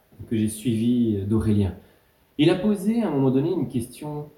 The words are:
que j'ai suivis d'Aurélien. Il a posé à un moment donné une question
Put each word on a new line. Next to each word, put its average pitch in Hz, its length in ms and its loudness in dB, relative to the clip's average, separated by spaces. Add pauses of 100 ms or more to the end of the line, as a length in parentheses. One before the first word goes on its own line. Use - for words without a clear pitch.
(280)
que - 80 -2
j'ai 107 120 2
suivis 113 800 0
d'Aurélien. 104 480 2 (640)
Il 156 100 6
a 185 60 2
posé 208 480 0
à 185 60 -2
un - 20 -4
moment 135 180 2
donné 139 220 2
une 160 160 -2
question 147 720 -8